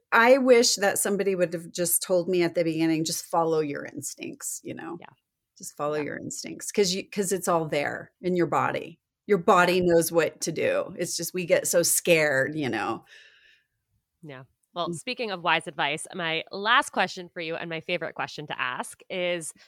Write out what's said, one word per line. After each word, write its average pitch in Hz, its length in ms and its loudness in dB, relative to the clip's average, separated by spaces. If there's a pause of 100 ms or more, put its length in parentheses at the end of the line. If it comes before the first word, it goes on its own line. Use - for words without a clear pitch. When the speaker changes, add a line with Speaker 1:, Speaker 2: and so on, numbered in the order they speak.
(120)
Speaker 1:
I 233 260 6
wish 247 380 6
that - 240 2
somebody 196 360 0
would 175 180 0
have 170 180 -10
just - 320 -2
told 175 260 0
me 180 140 4
at 165 100 0
the 175 100 0
beginning, 160 420 2
"Just 165 200 -6
follow 165 340 2
your 143 260 -4
instincts," - 800 -10
you 139 100 -10
know? - 260 -12
Speaker 2:
Yeah. - 80 -20 (500)
Speaker 1:
Just - 200 -16
follow 151 180 -2
Speaker 2:
Yeah. 151 80 -4
Speaker 1:
your - 140 -8
instincts - 540 -12
'cause 185 220 2
you, - 160 -8
'cause 196 220 -2
it's 180 160 -2
all 165 180 2
there 147 460 -4 (100)
in 180 140 0
your 170 120 4
body. 143 520 -2 (280)
Your 202 120 4
body 180 360 6
Speaker 2:
Yeah. 180 100 4
Speaker 1:
knows 170 260 6
what 165 300 2
to 175 100 -4
do. 110 460 0
It's 170 200 -4
just, 170 160 -8
we 180 120 -4
get 175 220 2
so 175 160 4
scared, 151 720 2
you 147 140 -2
know? 110 360 -4 (1160)
Speaker 2:
Yeah. 135 220 -16 (320)
Well, 175 140 -2
Speaker 1:
Mm. 170 60 -4
Speaker 2:
speaking 240 360 -6
of 180 100 -8
wise 165 260 0
advice, 151 460 -4
my 165 380 -4
last 233 400 0
question 185 380 -4
for - 100 -12
you 165 160 -6
and 170 140 -8
my 160 100 -6
favorite 165 340 -4
question 139 340 -10
to - 120 -10
ask 127 500 -6
is, 175 440 -4 (140)